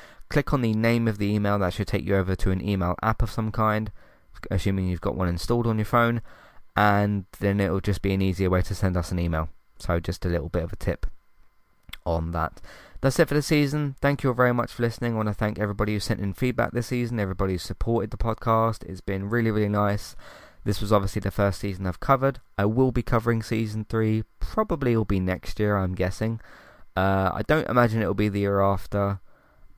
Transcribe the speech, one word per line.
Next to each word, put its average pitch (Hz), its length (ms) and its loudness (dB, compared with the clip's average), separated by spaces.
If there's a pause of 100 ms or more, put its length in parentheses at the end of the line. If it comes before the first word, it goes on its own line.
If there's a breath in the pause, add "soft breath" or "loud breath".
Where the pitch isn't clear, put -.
(280 loud breath)
click - 240 2
on 135 80 2
the 113 120 2
name 117 340 2
of 104 120 0
the 104 140 0
email, 104 280 2
that 90 120 0
should - 140 -4
take - 180 -2
you 98 120 2
over 95 180 2
to 92 160 2
an 95 160 -2
email 92 340 0
app 110 220 0
of 104 80 0
some 110 220 -4
kind, 107 400 0 (600 soft breath)
assuming 95 340 0
you've 90 140 -2
got 58 160 -2
one 90 120 0
installed 113 380 0
on 110 120 2
your 107 60 0
phone, 117 380 2 (540 loud breath)
and 104 500 4 (140)
then 101 200 2
it'll 98 200 0
just 101 200 0
be 95 140 0
an 95 80 2
easier 95 260 2
way 90 140 4
to - 120 -4
send 92 220 0
us 87 140 -2
an 92 80 -2
email. 82 320 -2 (280)
So 85 220 -2
just - 240 -6
a 90 40 0
little 82 200 -2
bit 87 140 -2
of 85 100 -6
a - 40 -8
tip - 300 -2 (1000)
on 82 240 -2
that. 80 300 -4 (400 loud breath)
That's 135 180 2
it 160 100 6
for 139 60 -2
the 147 80 2
season. 147 580 0
Thank 143 220 0
you 131 80 2
all 120 40 -2
very 123 200 4
much 117 180 -2
for 120 100 -4
listening. 117 320 -2
I - 20 -2
wanna 110 180 -2
thank 107 240 -2
everybody 104 340 -2
who 104 80 -2
sent - 200 -2
in 98 140 -4
feedback 123 380 -2
this 117 160 -2
season, 120 300 -2
everybody 95 360 -2
who 87 40 -2
supported 113 520 -2
the 104 60 -8
podcast. 113 680 0
It's 92 160 -10
been 98 280 -4
really, 113 220 2
really 104 180 2
nice. 104 460 0 (500 loud breath)
This 104 160 0
was 98 120 2
obviously 101 280 2
the 95 100 -2
first 101 300 0
season 98 260 -4
I've 90 140 -4
covered. 135 400 0 (160)
I 101 80 2
will 127 280 2
be 123 100 0
covering 117 400 2
season 110 460 -4
three. 110 360 0 (160)
Probably 143 560 0
will 110 80 2
be 98 160 0
next - 400 -2
year, 104 160 2
I'm 92 180 0
guessing. 92 460 -2 (560 loud breath)
Uh, 95 360 2
I - 140 -4
don't 156 220 0
imagine 117 340 4
it'll 95 120 0
be 104 140 2
the 101 120 0
year 101 200 2
after. 98 600 0 (580 soft breath)